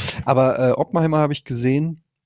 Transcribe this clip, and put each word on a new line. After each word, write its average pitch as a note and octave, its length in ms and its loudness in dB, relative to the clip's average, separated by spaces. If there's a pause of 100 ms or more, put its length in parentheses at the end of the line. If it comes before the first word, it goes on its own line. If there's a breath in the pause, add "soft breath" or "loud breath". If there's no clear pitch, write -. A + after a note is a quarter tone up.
(260 loud breath)
Aber, C3 340 2
äh, B2+ 140 2
Oppenheimer D#3+ 440 0
hab D3+ 140 2
ich C#3+ 120 -8
gesehen, C#3 600 -2 (220)